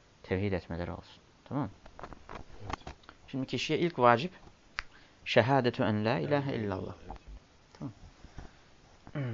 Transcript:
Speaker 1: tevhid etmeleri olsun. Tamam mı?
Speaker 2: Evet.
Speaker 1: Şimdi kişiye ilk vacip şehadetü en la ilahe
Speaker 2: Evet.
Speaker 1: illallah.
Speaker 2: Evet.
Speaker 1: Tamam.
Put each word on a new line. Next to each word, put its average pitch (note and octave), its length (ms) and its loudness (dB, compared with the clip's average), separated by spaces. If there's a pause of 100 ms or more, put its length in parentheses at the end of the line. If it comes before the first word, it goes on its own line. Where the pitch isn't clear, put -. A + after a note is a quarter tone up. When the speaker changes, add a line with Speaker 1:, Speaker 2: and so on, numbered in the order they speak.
(220)
Speaker 1:
tevhid F#2+ 300 0
etmeleri F2 380 -4
olsun. - 320 -14 (220)
Tamam C3 200 -4
mı? G#2 60 -8 (920)
Speaker 2:
Evet. - 300 -10 (340)
Speaker 1:
Şimdi C3 180 -4
kişiye C3+ 320 0
ilk D#3+ 200 0
vacip A#2+ 340 6 (920)
şehadetü B2 580 4
en G#2+ 220 2
la A#2+ 140 2
ilahe C#3+ 320 0
Speaker 2:
Evet. A#2+ 100 -2
Speaker 1:
illallah. G2 340 -4 (120)
Speaker 2:
Evet. - 120 -14 (600)
Speaker 1:
Tamam. C3+ 140 -8 (1400)